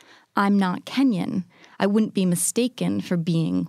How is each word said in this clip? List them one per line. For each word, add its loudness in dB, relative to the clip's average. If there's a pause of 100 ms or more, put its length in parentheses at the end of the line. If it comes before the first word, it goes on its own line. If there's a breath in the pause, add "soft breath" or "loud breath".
(360 soft breath)
I'm 2
not -2
Kenyan. -2 (360 loud breath)
I 2
wouldn't 2
be 2
mistaken -2
for -2
being 0